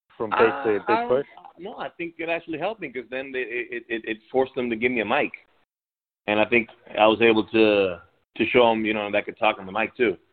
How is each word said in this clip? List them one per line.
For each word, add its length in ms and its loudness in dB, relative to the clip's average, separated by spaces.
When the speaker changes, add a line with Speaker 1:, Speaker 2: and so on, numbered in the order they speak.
Speaker 1:
from 140 -6
basically 460 2
a 60 -2
Speaker 2:
Uh, 60 -18
Speaker 1:
big 100 2
Speaker 2:
I 40 -2
don't 80 -6
Speaker 1:
push? 160 2
Speaker 2:
No, 200 -14
I 120 -10
think 300 -12
it 100 -6
actually 300 -6
helped 200 -4
me 100 -10
'cause 200 -10
then 240 -8
it, 140 -4
it, 180 -8
it, 160 -4
it 120 -6
forced 220 0
them 160 -4
to 60 -2
give 160 0
me 100 0
a 40 -2
mic. 260 0
And 120 2
I 60 4
think 240 0
I 120 6
was 160 4
able 240 4
to, 540 2
to 140 0
show 200 6
'em, 140 -2
you 80 0
know, 180 -4
that 60 0
I 60 2
could 160 -12
talk 200 0
on 60 -14
the 60 -12
mic 260 -4
too 180 2